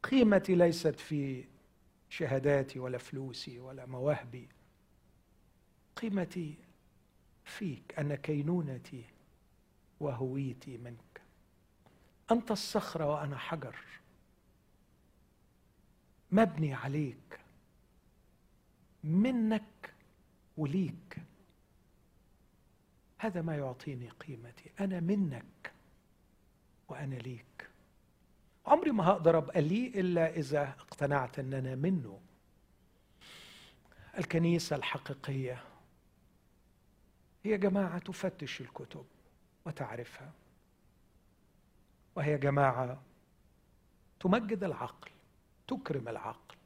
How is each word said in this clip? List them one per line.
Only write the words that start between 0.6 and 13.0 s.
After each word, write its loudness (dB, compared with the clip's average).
في -4
شهاداتي 2
ولا -4
فلوسي -10
ولا -14
مواهبي. -2
قيمتي -4
فيك، -8
أن 0
كينونتي -2
وهويتي -4
منك. -16
أنت 2
الصخرة -2